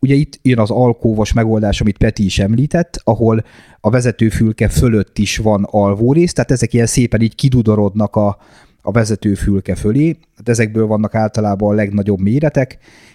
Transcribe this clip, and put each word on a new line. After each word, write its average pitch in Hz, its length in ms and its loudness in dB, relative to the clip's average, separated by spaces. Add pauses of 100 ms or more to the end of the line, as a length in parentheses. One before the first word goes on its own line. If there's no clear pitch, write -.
ugye 135 140 2
itt 147 280 -2
jön 123 160 2
az 104 120 0
alkóvos 113 600 0
megoldás, 110 480 0
amit 107 180 -2
Peti 110 260 0
is 95 140 -2
említett, 123 680 -2
ahol 113 380 0 (380)
a 104 100 0
vezetőfülke 113 800 0
fölött 110 500 0
is 101 200 -2
van 104 320 0
alvórész, 113 600 2
tehát - 180 -2
ezek 123 220 -2
ilyen 117 140 2
szépen 113 340 0
így 113 140 0
kidudorodnak 107 800 0
a, 104 200 0 (460)
a 98 100 -6
vezetőfülke 104 800 -2
fölé. 139 420 0 (200)
Hát 107 120 -12
ezekből 110 380 0
vannak 107 280 -2
általában 104 560 -2
a 104 40 0
legnagyobb 101 460 -2
méretek, 131 580 -2 (360)